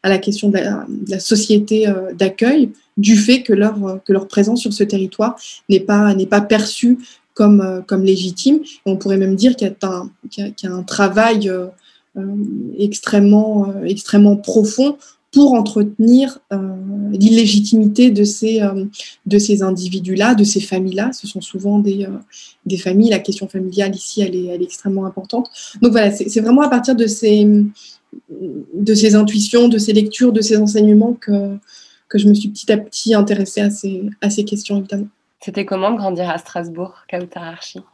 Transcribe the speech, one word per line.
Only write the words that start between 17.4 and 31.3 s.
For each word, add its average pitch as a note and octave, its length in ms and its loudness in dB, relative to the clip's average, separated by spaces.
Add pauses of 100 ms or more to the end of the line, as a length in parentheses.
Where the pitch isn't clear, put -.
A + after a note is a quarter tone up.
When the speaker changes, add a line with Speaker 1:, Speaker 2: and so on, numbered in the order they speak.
Speaker 1:
de G#3 140 2
ces, A3 380 0
euh, G3 240 -2 (400)
de G3+ 120 2
ces G3+ 260 2
individus-là, F#3 680 -2
de G#3 120 4
ces G3 160 -2
familles-là. F#3+ 500 -4
Ce G#3 160 -14
sont G3 140 -12
souvent G3+ 380 -2
des, G3+ 260 -2
euh, G3 120 -12 (480)
des F3+ 120 -4
familles. G3 320 2
La G3 100 2
question G3 300 -8
familiale F#3+ 440 -4
ici, - 280 -8
elle F#3 140 -4
est, F3+ 100 -4
elle F3+ 160 -8
est F3+ 40 -2
extrêmement F#3+ 400 -6
importante. F#3+ 440 -8 (320)
Donc A#3+ 100 6
voilà, G#3 200 2
c'est, - 180 -6
c'est A3+ 120 -2
vraiment B3 200 4
à C#4+ 80 2
partir B3+ 260 0
de A3+ 100 2
ces, G#3 420 2 (1300)
de G#3 220 0
ces G#3 200 4
intuitions, A3 540 2
de A3+ 80 2
ces G#3 160 0
lectures, A3 400 2
de A3 80 0
ces G#3+ 160 2
enseignements G#3+ 560 4
que, G3+ 420 -4 (540)